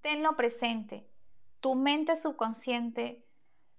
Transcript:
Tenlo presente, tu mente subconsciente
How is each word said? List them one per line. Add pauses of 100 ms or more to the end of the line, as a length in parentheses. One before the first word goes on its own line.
Tenlo
presente, (500)
tu
mente
subconsciente (520)